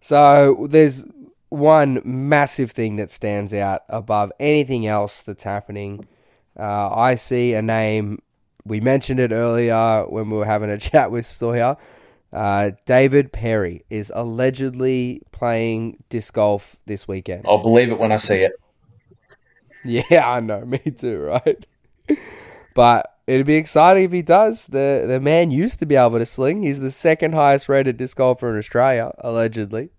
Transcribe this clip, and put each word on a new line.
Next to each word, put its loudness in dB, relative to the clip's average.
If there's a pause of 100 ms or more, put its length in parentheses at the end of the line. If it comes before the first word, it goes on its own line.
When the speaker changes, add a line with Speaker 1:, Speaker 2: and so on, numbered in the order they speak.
Speaker 1:
So 6
there's 4 (440)
one 2
massive -2
thing -6
that -8
stands -6
out -4
above -4
anything 0
else -4
that's -16
happening. -10 (500)
Uh, -4
I 2
see -2
a -2
name. -2 (440)
We -6
mentioned 0
it 0
earlier 0
when -8
we -4
were -2
having -2
a -4
<laughs> -8
chat 2
with -6
Sawyer. -4 (540)
Uh, -2 (140)
David 4
Perry -4
is -10
allegedly -4 (100)
playing -4
disc -10
golf -2 (100)
this -10
weekend. -10
Speaker 2:
I'll 2
believe 4
it -4
when 0
I 2
see 0
it. 2
Speaker 1:
<laughs> -20 (1200)
Yeah, 2
I -2
know. -8
Me -6
too, -6
right? -2 (1120)
But 4 (140)
it'd 2
be 2
exciting 4
if -2
he -2
does. 2
The, -2
the 0
man 2
used -2
to -2
be 2
able 4
to 0
sling. -4
He's -4
the -6
second 0
highest 4
rated 2
disc -10
golfer 0
in -4
Australia, 0
allegedly. -4